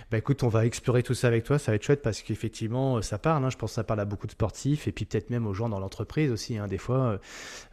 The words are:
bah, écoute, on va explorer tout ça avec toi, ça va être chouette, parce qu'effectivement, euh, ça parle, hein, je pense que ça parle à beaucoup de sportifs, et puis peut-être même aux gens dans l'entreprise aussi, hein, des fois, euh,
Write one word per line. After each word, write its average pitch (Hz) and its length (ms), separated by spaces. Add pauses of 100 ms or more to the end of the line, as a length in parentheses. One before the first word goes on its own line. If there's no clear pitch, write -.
(100)
bah, 113 60
écoute, 127 280
on 123 40
va 110 160
explorer 123 380
tout 131 100
ça 123 160
avec 117 160
toi, 143 140
ça 113 140
va 107 40
être 107 60
chouette, 143 180
parce 110 220
qu'effectivement, 120 720
euh, 107 60
ça 104 160
parle, 156 260
hein, 131 60
je - 80
pense 113 140
que - 20
ça 113 100
parle 107 160
à 101 60
beaucoup 101 200
de 107 60
sportifs, 135 560
et 101 40
puis - 120
peut-être - 240
même 120 180
aux 101 60
gens 110 160
dans 101 100
l'entreprise 117 540
aussi, 113 240
hein, 104 120
des 95 100
fois, 123 180
euh, 120 220 (540)